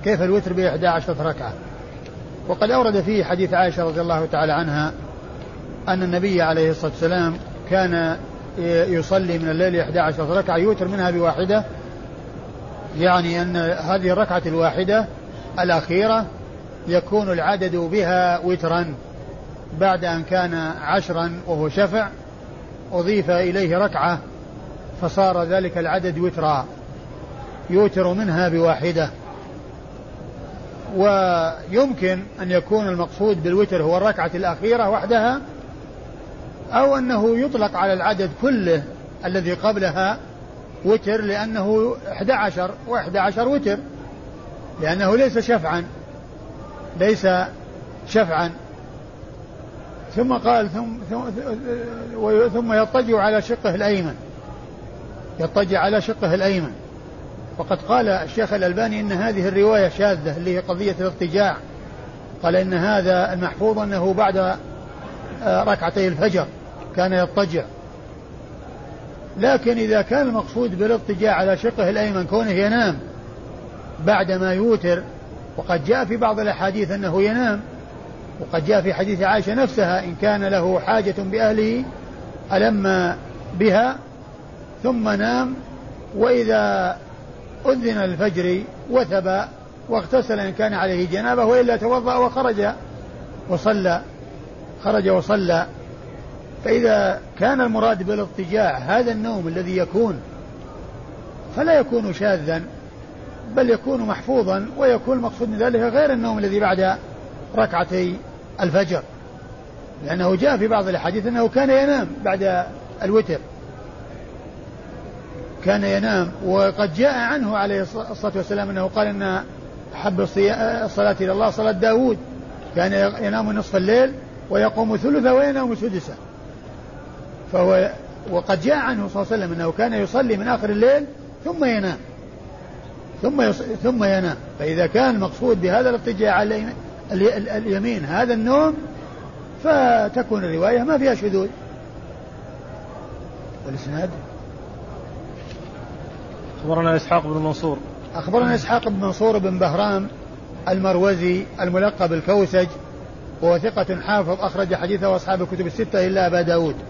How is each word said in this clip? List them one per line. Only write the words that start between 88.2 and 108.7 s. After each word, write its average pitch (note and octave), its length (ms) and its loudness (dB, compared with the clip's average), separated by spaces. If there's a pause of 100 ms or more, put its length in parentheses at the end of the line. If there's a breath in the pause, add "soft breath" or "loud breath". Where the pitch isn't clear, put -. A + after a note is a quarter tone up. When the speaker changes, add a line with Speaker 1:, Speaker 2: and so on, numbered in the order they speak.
Speaker 1:
وثب F#3+ 540 2 (440)
واغتسل A3 520 0
إن G3 120 -4
كان G#3+ 220 0
عليه F3+ 360 0
جنابة، A#3 340 2
وإلا A#3+ 320 6
توضأ B3 400 2
وخرج B3 500 2 (800)
وصلى"، F#3 520 2 (840)
خرج G3+ 240 4
وصلى. F#3 580 2 (960)
فإذا A3 560 4 (180)
كان C4 220 2
المراد A3 420 2
بالاضطجاع F#3+ 760 0
هذا G#3+ 340 2
النوم G#3+ 360 -4
الذي F3+ 280 -2
يكون، F#3 440 2 (1400)
فلا D#4 220 6
يكون A3+ 340 2
شاذا، E3 500 0 (960)
بل B3+ 140 4
يكون B3 300 2
محفوظا، G#3+ 640 0 (120)
ويكون B3+ 380 4
المقصود A#3 320 -2
من G#3+ 100 -2
ذلك A#3 220 2
غير C4 320 4
النوم A3+ 260 0
الذي G3+ 220 2
بعد F#3+ 360 2 (600)
ركعتي F3+ 600 0 (440)
الفجر، F3 420 2 (1040)